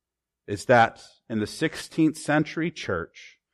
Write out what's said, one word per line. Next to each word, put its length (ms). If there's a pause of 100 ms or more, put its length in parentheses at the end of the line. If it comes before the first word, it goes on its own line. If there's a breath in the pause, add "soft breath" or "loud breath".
(480)
is 180
that 360 (280)
in 100
the 80
sixteenth 680
century 540
church, 680 (160)